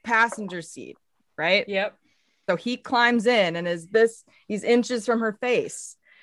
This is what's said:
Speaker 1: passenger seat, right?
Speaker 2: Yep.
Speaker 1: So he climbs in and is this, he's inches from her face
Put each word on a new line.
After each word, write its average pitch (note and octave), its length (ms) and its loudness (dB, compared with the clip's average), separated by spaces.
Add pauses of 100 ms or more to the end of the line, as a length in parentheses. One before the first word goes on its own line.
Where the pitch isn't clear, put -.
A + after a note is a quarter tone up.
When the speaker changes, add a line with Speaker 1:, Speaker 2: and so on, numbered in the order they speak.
Speaker 1:
passenger A3 600 -2
seat, C3+ 340 -16 (400)
right? F3 320 2
Speaker 2:
Yep. G3+ 300 -4 (500)
Speaker 1:
So F3 80 2
he A#3+ 220 -4
climbs A#3+ 480 2
in G3 300 2
and F3 120 -4
is E3+ 200 -6
this, A3+ 360 2 (220)
he's G#3 180 -6
inches A#3+ 400 0
from A#3 160 0
her A3 220 -2
face A#3 540 -4 (260)